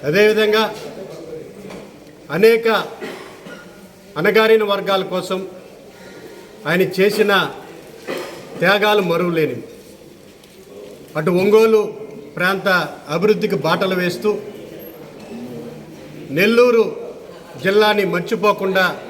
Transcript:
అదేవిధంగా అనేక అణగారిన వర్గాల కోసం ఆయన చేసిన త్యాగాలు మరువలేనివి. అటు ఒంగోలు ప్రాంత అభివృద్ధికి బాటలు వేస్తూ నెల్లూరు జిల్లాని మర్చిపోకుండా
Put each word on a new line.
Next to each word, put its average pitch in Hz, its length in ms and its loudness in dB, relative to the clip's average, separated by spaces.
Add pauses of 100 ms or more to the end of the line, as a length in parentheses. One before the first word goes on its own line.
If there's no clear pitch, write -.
అదేవిధంగా 214 560 4 (1700)
అనేక 226 300 6 (1500)
అణగారిన 214 520 4
వర్గాల 190 320 0 (100)
కోసం 185 260 -4 (1300)
ఆయన 180 140 2 (140)
చేసిన 208 340 4 (1300)
త్యాగాలు 208 520 2
మరువలేనివి. 160 520 0 (1500)
అటు 156 140 0 (120)
ఒంగోలు 220 380 6 (540)
ప్రాంత 185 320 0 (480)
అభివృద్ధికి 190 500 2
బాటలు 185 380 0
వేస్తూ 175 280 -2 (2000)
నెల్లూరు 233 480 4 (800)
జిల్లాని 208 400 2 (100)
మర్చిపోకుండా 190 720 0 (240)